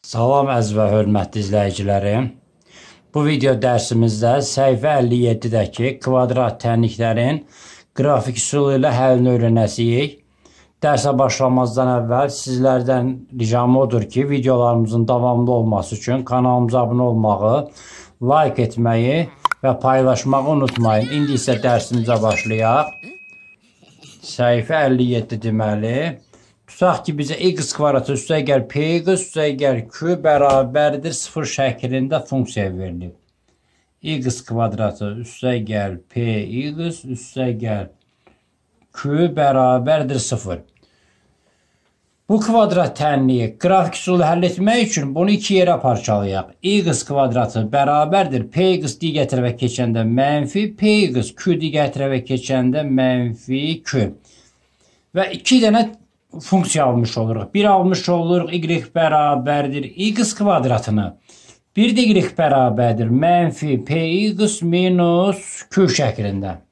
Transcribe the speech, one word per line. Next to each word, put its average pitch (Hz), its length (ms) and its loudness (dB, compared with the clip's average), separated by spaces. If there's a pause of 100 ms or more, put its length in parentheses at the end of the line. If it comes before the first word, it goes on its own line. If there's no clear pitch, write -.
Salam 135 400 2
əziz 113 240 -2
və 107 160 2
hörmətli 104 540 0
izləyicilərim. 101 880 -2 (800)
Bu 147 140 0
video 135 240 2 (100)
dərsimizdə 117 800 2 (100)
səhifə 135 540 2
əlli 120 240 2
yeddidəki 113 640 0 (100)
kvadrat 127 640 0
tənliklərin 117 800 0 (560)
qrafik 131 420 0
üsulu 139 380 0
ilə 143 160 2
həllini 127 400 4
öyrənəcəyik. 117 800 2 (680)
Dərsə 139 380 2
başlamazdan 127 760 2
əvvəl 123 400 0
sizlərdən 127 800 0 (260)
ricam 120 400 2
odur 117 320 2
ki, 131 220 -2
videolarımızın 120 760 2
davamlı 123 440 2
olması 110 460 -2
üçün 127 260 -2
kanalımıza 123 640 2
abunə 123 240 0
olmağı, 110 480 2 (640)
like 135 420 2
etməyi 117 540 0 (400)
və 127 240 0
paylaşmağı 131 720 2
unutmayın. 117 640 0
İndi 143 180 0
isə 120 240 -2
dərsimizə 120 640 0
başlayaq. 110 720 0 (1300)
Səhifə 120 640 0
əlli 127 260 2
yeddi 110 300 -4
deməli. 110 560 -2 (680)
Tutaq 180 320 0
ki, 170 160 -6
bizə 147 240 -4
x 165 320 -2
kvadratı 143 400 0
üstə 151 320 -2
gəl 135 240 0
p 143 140 -4 (160)
x 165 100 -4
üstə 160 460 -2
gəl 131 240 0 (100)
q 170 320 -4
bərabərdir 143 960 2
sıfır - 320 -8
şəklində 131 720 -2
funksiya 117 480 -4
verilib. 90 440 -10 (880)
X 127 400 -6
kvadratı 107 640 -4 (160)
üstə 127 340 -4
gəl 104 380 -6 (160)
p 120 140 -4 (180)
x 147 580 -8
üstə 127 540 -8
gəl 107 320 -6 (1080)
q 151 380 0
bərabərdir 131 880 2
sıfır. 95 400 -6 (1700)
Bu 214 100 2
kvadrat 202 560 2
tənliyi 131 600 0
qrafik 180 400 2
üsulu 180 320 0
həll 175 160 0
etmək 202 400 0
üçün 139 300 -4
bunu 190 200 2
iki 196 220 0
yerə 175 240 4
parçalayaq. 101 680 -2 (100)
X 175 480 0
kvadratı 120 560 0
bərabərdir 143 840 0
P 185 280 2
X 151 260 -6
digər 156 300 -2
tərəfə 123 260 0
keçəndə 117 480 -2
mənfi, 143 640 0 (100)
P 214 300 2
X 123 260 -2
Q 175 240 -2
digər 147 340 -2
tərəfə 135 380 -2
keçəndə 131 560 0
mənfi 127 800 -2 (180)
Q. 107 300 -2 (1040)
Və 190 240 -2
iki 254 260 2
dənə 220 220 4 (460)
funksiya 160 520 0
almış 120 340 0
oluruq. 110 360 -4
Bir 202 100 2
almış 185 440 2
oluruq, 170 440 0
y 165 300 -2 (100)
bərabərdir 143 920 0 (240)
X 214 260 -2
kvadratını. 120 800 0 (640)
Bir 226 200 2
də 247 80 2
y 190 200 4 (120)
bərabərdir 123 720 2
mənfi 151 760 2
P 160 180 -2 (240)
X 208 340 -2
minus 175 1000 0 (100)
Q 190 160 4
şəklində. 101 720 -2 (140)